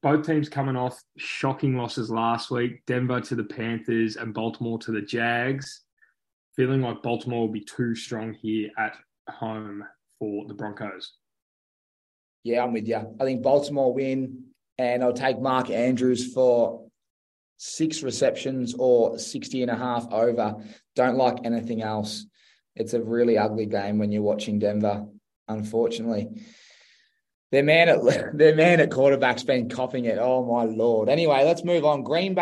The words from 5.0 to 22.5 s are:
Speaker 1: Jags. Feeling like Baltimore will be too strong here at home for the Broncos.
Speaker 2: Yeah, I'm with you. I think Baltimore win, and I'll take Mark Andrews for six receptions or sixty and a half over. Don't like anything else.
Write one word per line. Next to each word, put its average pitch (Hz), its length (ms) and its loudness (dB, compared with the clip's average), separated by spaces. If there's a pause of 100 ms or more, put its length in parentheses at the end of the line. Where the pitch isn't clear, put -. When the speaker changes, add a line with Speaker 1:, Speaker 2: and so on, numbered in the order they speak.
Speaker 1:
Jags. 120 840 -4 (720)
Feeling 135 240 2
like 117 200 -4
Baltimore 117 400 -4
will 107 120 -2
be 107 100 -8
too 117 320 -4
strong 113 380 -8
here 107 440 -4
at 110 180 -4 (340)
home 107 540 -10 (360)
for 104 280 -8
the 107 60 -14
Broncos. 101 600 -12 (1300)
Speaker 2:
Yeah, 117 200 0
I'm 120 100 -2
with 107 140 -4
you. 113 320 -4
I 135 60 -2
think 131 180 -2
Baltimore 143 500 2
win, 131 520 -4 (320)
and 123 260 0
I'll 123 100 4
take 127 260 -2
Mark 127 300 0
Andrews 123 640 0
for 120 540 2 (680)
six - 460 -4
receptions 127 760 -2
or 123 420 4
sixty - 440 -6
and 120 80 0
a 117 40 -2
half 120 380 -2
over. 113 420 2 (400)
Don't 127 220 2
like 127 260 2
anything 117 380 -4
else. 107 440 -6 (500)